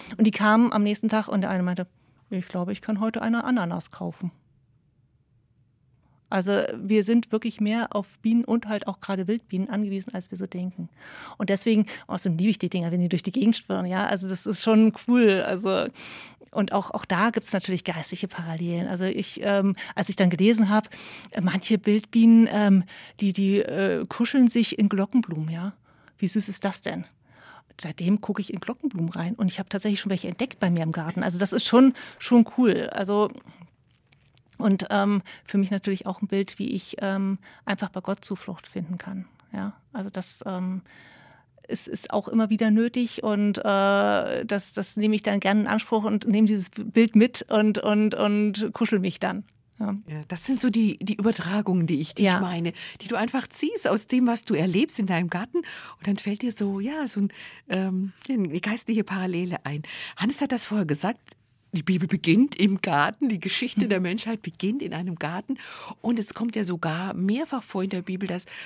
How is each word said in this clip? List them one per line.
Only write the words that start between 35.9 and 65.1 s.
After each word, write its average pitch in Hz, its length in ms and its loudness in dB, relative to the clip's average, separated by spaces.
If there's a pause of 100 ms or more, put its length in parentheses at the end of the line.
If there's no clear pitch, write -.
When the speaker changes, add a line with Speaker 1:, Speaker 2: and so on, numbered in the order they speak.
Speaker 1:
auch 185 160 -8
ein 202 60 -4
Bild, 196 320 -2
wie 202 120 -4
ich, - 280 -8
ähm, 196 380 -2 (260)
einfach 196 240 -4
bei 185 140 -10
Gott 196 240 -6
Zuflucht - 420 -10
finden 180 300 -8
kann. 190 260 -12 (300)
Ja, 202 180 -6 (220)
also 202 160 -8
das, - 360 -4
ähm, 185 360 -6 (880)
ist, - 180 -2
ist - 240 -4
auch 208 160 -2
immer 220 220 2
wieder 220 200 2
nötig 233 540 0
und, 208 360 0
äh, 202 840 2
das, 202 280 -4
das - 240 -4
nehme 214 180 2
ich 208 80 -2
dann 202 160 0
gerne 196 220 2
in 202 60 0
Anspruch 220 360 0
und 214 240 -2
nehme 220 200 6
dieses 202 240 0
Bild 226 440 2
mit 233 340 4
und, 214 280 4
und, 214 380 2
und 208 580 0
kuschel 220 260 0
mich 180 220 -2
dann. 185 240 -4 (340)
Ja. 202 160 -4 (120)
Speaker 2:
Ja, 151 200 -8
das 180 160 -4
sind 262 160 0
so 254 100 0
die, 214 280 2
die 202 180 -6
Übertragungen, 196 720 0
die 139 140 0
ich, 160 120 -8
die - 100 0
Speaker 1:
Ja. 185 120 6
Speaker 2:
ich 190 60 0
meine, 175 320 -4 (260)
die - 80 -16
du 233 80 -4
einfach 247 320 -2
ziehst - 400 -2
aus 208 200 2
dem, 254 200 4
was 233 160 0
du 214 120 -2
erlebst 185 440 0
in 208 60 0
deinem 175 240 0
Garten. 196 300 -4
Und - 460 -10
dann 202 120 0
fällt 208 240 -4
dir 247 100 -2
so, 196 300 -2
ja, 285 260 -4
so 202 140 -2
ein, 196 120 0 (360)
ähm, 190 420 -2 (160)
eine 185 320 -2
geistliche 214 460 -2
Parallele 185 580 -4
ein. 147 200 -6 (340)
Hannes 233 240 -2
hat 277 100 -2
das 240 140 -2
vorher 208 200 0
gesagt, 156 340 -2 (520)
die 156 120 -2
Bibel 185 260 0
beginnt 196 500 4
im 196 220 4
Garten, 170 480 2
die 202 100 0
Geschichte 208 460 -2
Speaker 1:
Mhm. 220 40 0
Speaker 2:
der 196 120 2
Menschheit 214 400 -4
beginnt 208 400 -4
in - 120 -8
einem 175 220 -6